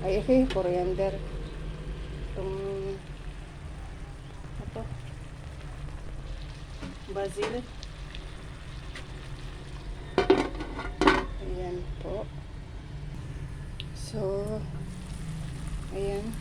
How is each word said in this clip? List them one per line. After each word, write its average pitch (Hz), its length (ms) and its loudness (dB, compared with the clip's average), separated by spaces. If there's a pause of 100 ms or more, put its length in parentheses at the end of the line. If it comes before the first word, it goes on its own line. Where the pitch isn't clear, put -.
Ay, 190 160 6
okay, 262 320 10
coriander. 185 640 4 (1200)
Tong, 196 640 0 (1600)
ito. - 220 -4 (2250)
Basil. 202 480 0 (3750)
Ayan 180 400 -2 (240)
po. 185 240 -2 (1700)
So, 208 640 0 (1400)
ayan. 202 320 2 (140)